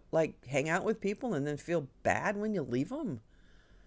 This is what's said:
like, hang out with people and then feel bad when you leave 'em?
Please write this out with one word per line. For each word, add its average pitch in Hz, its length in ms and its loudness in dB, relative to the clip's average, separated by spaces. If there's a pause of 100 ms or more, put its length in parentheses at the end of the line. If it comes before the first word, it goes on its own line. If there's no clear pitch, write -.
(120)
like, - 360 0
hang 135 220 2
out 170 140 2
with 220 180 0
people 208 320 -2
and 143 120 0
then 147 120 -2
feel 156 300 -2 (160)
bad 156 340 2
when 214 160 -2
you 170 100 0
leave 127 280 0
'em? 240 300 -4 (640)